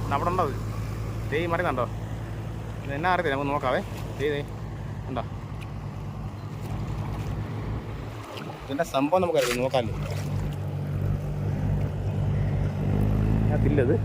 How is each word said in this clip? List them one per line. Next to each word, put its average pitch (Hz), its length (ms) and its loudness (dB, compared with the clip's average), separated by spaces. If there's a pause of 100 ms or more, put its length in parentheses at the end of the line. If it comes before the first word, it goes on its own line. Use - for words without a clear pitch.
ഇന്ന് 143 140 0
അവിടെ 160 160 2
ഉണ്ടത്. 175 200 2 (760)
ദേ 156 140 0
ഈ 175 100 0
മരം 175 160 2
കണ്ടോ, 127 160 2 (1000)
ഇത് 139 120 -4
എന്നാ 180 160 4
അറിയത്തില്ല, 165 240 2
നമുക്ക് 139 160 0
നോക്കാവേ. 143 280 2 (360)
ദേ, 135 80 -2 (100)
ദേ, 143 60 -2 (640)
കണ്ടോ, 127 180 -2 (3500)
ഇതിൻ്റെ 147 300 -2
സംഭവം 151 300 6
നമുക്കറിയാം, 127 380 2
നോക്കാമല്ലോ. 131 320 2 (3500)
അതിനകത്തില്ലത്. 117 640 6